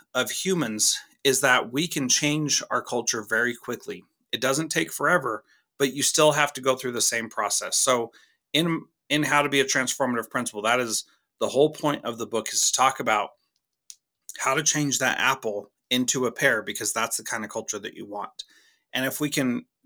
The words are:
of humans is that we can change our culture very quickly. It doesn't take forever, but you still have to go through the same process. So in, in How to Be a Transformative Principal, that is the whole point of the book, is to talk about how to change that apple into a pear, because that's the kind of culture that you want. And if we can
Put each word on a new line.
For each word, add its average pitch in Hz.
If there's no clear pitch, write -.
of 127
humans 139
is 135
that 127
we 156
can 143
change 147
our 120
culture 117
very 117
quickly. 104
It 110
doesn't 139
take 160
forever, 143
but 135
you 139
still 151
have 147
to -
go 127
through 127
the 120
same 113
process. -
So 120
in, 165
in 151
How 147
to 143
Be 139
a 127
Transformative 123
Principal, 113
that 117
is 113
the 110
whole 135
point 151
of 117
the 113
book, 110
is -
to -
talk 131
about 107
how -
to 151
change 147
that 127
apple 107
into 127
a 120
pear, 120
because 107
that's 113
the 110
kind 110
of 107
culture 110
that 101
you -
want. 101
And 131
if 131
we 147
can 127